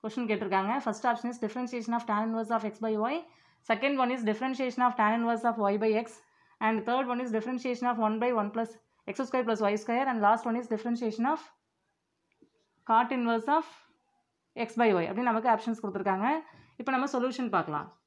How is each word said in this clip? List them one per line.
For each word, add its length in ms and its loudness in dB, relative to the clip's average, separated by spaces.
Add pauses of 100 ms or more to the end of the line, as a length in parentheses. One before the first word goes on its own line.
கொஸ்டின் 280 -4
கேட்டிருக்காங்க. 420 0 (140)
First 240 -4
option 220 -2
is 120 -10
differentiation 540 -4
of 120 -4
tan 180 0
inverse 280 -2
of 60 0 (100)
x 40 -14 (100)
by 80 0 (160)
y. 40 -2 (560)
Second 320 2
one 140 2
is 140 -6
differentiation 560 -2
of 140 4
tan 180 6
inverse 320 0
of 60 -2 (140)
y 140 2
by 80 4 (120)
x. 40 -12 (580)
And 100 4 (120)
third 240 2
one 120 -2
is 120 -6
differentiation 540 -2
of 60 0 (100)
one 160 2
by 80 2 (100)
one 140 0
plus 160 -2 (420)
x 40 -6 (120)
square 200 0
plus 200 0
y 140 2
square. 280 0
And 160 -2
last 220 4
one 120 0
is 120 -8
differentiation 520 -2 (100)
of 60 -6 (1500)
cot 280 4
inverse 300 0 (100)
of 60 0 (1000)
x 40 -14 (120)
by 80 6 (100)
y 80 0
அப்படின்னு 240 -2
நமக்கு 220 2
ஆப்ஷன்ஸ் 300 -4
கொடுத்துருக்காங்க. 420 -2 (540)
இப்போ 160 -4
நம்ம 180 0
சொல்யூஷன் 420 -2
பார்க்கலாம். 320 -2 (180)